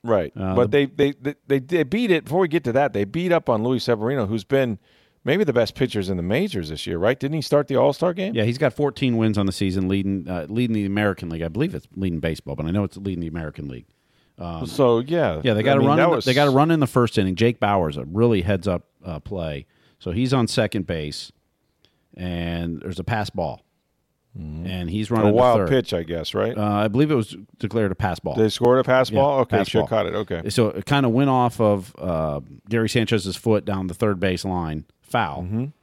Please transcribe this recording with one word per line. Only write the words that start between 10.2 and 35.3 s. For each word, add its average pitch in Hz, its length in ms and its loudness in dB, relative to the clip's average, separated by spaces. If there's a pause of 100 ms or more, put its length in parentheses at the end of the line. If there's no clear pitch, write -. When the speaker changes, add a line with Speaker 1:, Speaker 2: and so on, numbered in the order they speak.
Speaker 2:
uh, 87 220 -6
leading 113 240 -2
the 104 120 -2
American 98 440 -2
League. 82 140 -6
I 82 40 -4
believe 98 280 -4
it's - 200 -10
leading 90 240 -2
baseball, 78 360 -6
but 73 100 -6
I 82 60 -4
know 101 120 0
it's 95 140 -8
leading 95 240 -6
the 82 60 -6
American 78 400 -10
League. 64 180 -14 (540)
Um, 85 260 -8
Speaker 1:
So, 120 320 4
yeah. 127 460 0
Speaker 2:
yeah, 120 100 2
they 107 80 2
got 135 120 4
Speaker 1:
I - 20 6
Speaker 2:
a - 40 4
Speaker 1:
mean, 127 100 4
Speaker 2:
run 147 80 4
Speaker 1:
that 143 80 4
Speaker 2:
in 175 40 4
the, 151 60 2
Speaker 1:
was 117 100 -4
Speaker 2:
they 127 80 2
got 143 140 4
a 135 40 4
run 147 200 4
in 160 80 4
the 131 80 2
first 120 320 2
inning. 92 160 2
Jake 117 240 2
Bauers, 92 380 0
a 64 80 -8
really 104 360 2
heads-up, 90 460 -2 (180)
uh, 82 140 -8
play. 80 480 -8 (320)
So 90 100 -8
he's 120 240 0
on 120 140 2
second 104 400 -2
base, 76 440 -6 (840)
and 85 640 -6
there's 92 180 -10
a 90 40 -8
pass 107 260 -4
ball. 80 320 -6 (760)
Speaker 1:
Mm-hmm. 80 300 -10
Speaker 2:
And 90 220 -6
he's 107 200 -4
Speaker 1:
A 120 40 0
Speaker 2:
running 107 160 4
to 104 40 4
Speaker 1:
wild 120 280 6
Speaker 2:
third. 90 80 0
Speaker 1:
pitch, 131 240 0
I 85 100 -2
guess, 80 300 -6
right? 104 240 -2
Speaker 2:
Uh, 107 40 -2
I 104 280 0
believe 139 200 2
it 151 60 2
was 110 220 -2 (200)
declared 107 360 0
a - 20 -4
pass 90 240 -2
ball. - 160 -6
Speaker 1:
They 107 140 4
scored 123 300 2
a 123 40 2
pass 127 260 2
Speaker 2:
Yeah, 135 120 2
Speaker 1:
ball? 139 180 2
Okay, 104 200 0
Speaker 2:
pass 98 100 -2
Speaker 1:
should 110 100 2
Speaker 2:
ball. - 80 0
Speaker 1:
cut 104 200 0
it. - 60 -4
Okay. 92 360 -4
Speaker 2:
So 110 180 2
it 101 180 -6
kinda 139 220 2
went 135 220 2
off 123 320 0
of, 104 360 2
uh, 78 440 -4 (260)
Gary 113 220 0
Sanchez's 104 480 0
foot 107 260 2
down 95 240 -4
the 92 60 -6
third 101 260 -2
base 92 240 -2
line, 82 400 -4 (180)
foul. 87 420 -4